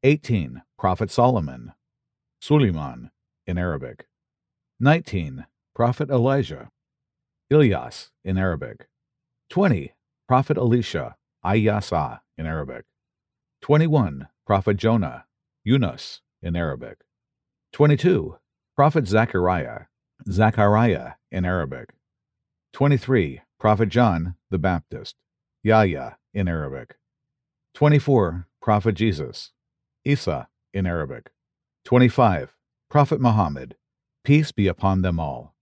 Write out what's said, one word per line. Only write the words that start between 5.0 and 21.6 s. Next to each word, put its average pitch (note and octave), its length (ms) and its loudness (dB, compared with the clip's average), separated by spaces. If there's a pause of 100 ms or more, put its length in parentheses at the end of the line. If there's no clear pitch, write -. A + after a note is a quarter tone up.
Prophet B2 340 -2
Elijah, B2 640 -2 (840)
Ilyas G2+ 580 0 (140)
in F#2+ 140 -2
Arabic. C#2+ 480 -4 (640)
Twenty, C#3 440 0 (340)
Prophet C3 280 2
Elisha, A2 600 -2 (280)
Ayasa G2 760 0 (160)
in D#2+ 100 -8
Arabic. D2 380 -8 (760)
Twenty-one, C#3 680 0 (180)
Prophet G2 300 0
Jonah, G#2 480 -2 (400)
Yunus G#2+ 560 -2 (200)
in F2 140 -6
Arabic. D2 440 -6 (760)
Twenty-two, D3 640 2 (400)
Prophet D3 320 2
Zechariah, F2+ 800 0 (440)
Zachariah G#2+ 840 2 (180)
in F#2 140 -4
Arabic. D2 460 -6 (840)